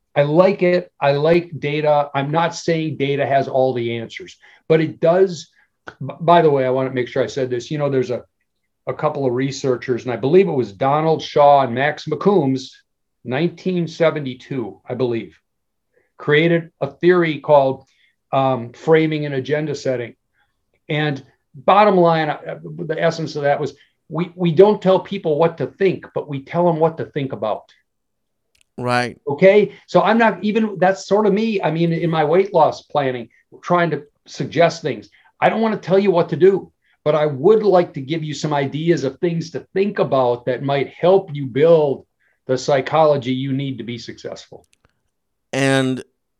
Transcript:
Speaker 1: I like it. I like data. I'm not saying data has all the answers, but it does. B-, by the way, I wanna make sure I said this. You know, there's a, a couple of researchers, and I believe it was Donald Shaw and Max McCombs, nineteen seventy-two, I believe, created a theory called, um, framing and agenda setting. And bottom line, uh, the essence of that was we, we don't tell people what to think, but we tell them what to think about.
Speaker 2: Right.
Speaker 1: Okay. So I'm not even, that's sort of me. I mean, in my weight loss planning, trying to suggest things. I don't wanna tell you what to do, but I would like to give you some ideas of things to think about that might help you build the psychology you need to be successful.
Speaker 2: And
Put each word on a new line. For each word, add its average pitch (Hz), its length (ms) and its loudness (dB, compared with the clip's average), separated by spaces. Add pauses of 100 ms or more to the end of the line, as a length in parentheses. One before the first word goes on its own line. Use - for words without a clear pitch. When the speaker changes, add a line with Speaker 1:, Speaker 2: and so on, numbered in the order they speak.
(140)
Speaker 1:
I 147 80 2
like 180 400 2
it. 180 380 0
I 143 120 2
like 160 460 0
data. 147 560 0
I'm 139 160 -2
not 165 240 0
saying 160 440 -4
data 139 260 -2
has 135 240 0
all 131 240 0
the 117 260 -4
answers, - 380 -14 (320)
but 160 140 2
it 131 180 -6
does. 175 500 2 (360)
B-, - 340 -12
by 170 220 4
the 156 80 4
way, 135 160 2
I 127 40 0
wanna 131 200 -2
make 123 180 -4
sure 135 140 -2
I 113 40 0
said 131 220 -4
this. 120 220 -6
You 151 80 -4
know, 147 100 -2
there's 127 220 0
a, 113 140 -6 (640)
a 131 60 -8
couple 147 300 -4
of 123 80 0
researchers, 127 720 -4
and 123 100 -6
I 117 40 -4
believe 170 320 2
it 165 40 -4
was 117 200 -4
Donald 147 500 0
Shaw 143 400 6
and 120 100 -2
Max 143 340 -4
McCombs, 147 640 0 (500)
nineteen 170 640 -4
seventy-two, 139 1040 -4
I 127 60 -8
believe, 117 440 -6 (800)
created 165 640 2
a 139 100 -4
theory 170 480 2
called, 135 460 2 (480)
um, 131 400 -2
framing 156 520 2
and 143 120 -6
agenda 147 400 -4
setting. 120 400 -6 (720)
And 151 360 -4 (300)
bottom 196 420 4
line, 165 320 2
uh, - 360 -10
the 156 360 -8
essence 165 360 -2
of 147 60 -4
that 143 180 0
was - 160 -8 (320)
we, 170 260 -6
we 175 160 -2
don't 202 320 6
tell 185 160 4
people 180 400 -4
what 165 200 0
to - 100 -4
think, - 440 -2
but 147 160 -6
we 139 140 -8
tell 175 240 -2
them 160 140 0
what 160 180 0
to - 80 -8
think 139 260 -6
about. 107 400 -8 (1040)
Speaker 2:
Right. 123 520 -4
Speaker 1:
Okay. 196 480 4 (100)
So 175 160 2
I'm 214 160 2
not 214 240 2
even, 208 360 -2
that's 185 280 0
sort 214 200 2
of 190 60 2
me. 214 300 -2
I 165 80 -2
mean, 165 220 0
in 165 180 -2
my 160 140 0
weight 185 280 2
loss 156 300 2
planning, 127 460 -4 (340)
trying 170 280 0
to 147 160 -6 (200)
suggest - 560 -2
things. 117 260 -6 (320)
I 147 80 4
don't 208 120 0
wanna 220 160 0
tell 180 240 0
you 202 100 2
what 170 200 0
to 156 60 -4
do, 180 360 2 (320)
but 147 100 2
I 151 120 0
would 151 360 2
like 180 320 2
to 143 80 -8
give 156 200 -6
you 151 120 -8
some 151 180 -6
ideas 143 520 -2
of 131 140 -6
things 170 340 -4
to - 80 -10 (120)
think 202 260 -2
about 127 460 0
that 123 180 -4
might 139 280 -4
help 185 440 0
you 143 120 -8
build 147 600 2 (400)
the 131 120 0
psychology 139 760 2
you 135 200 -4
need 135 260 -6
to 110 60 -12
be 120 140 -10
successful. - 680 -16 (840)
Speaker 2:
And 135 520 0 (360)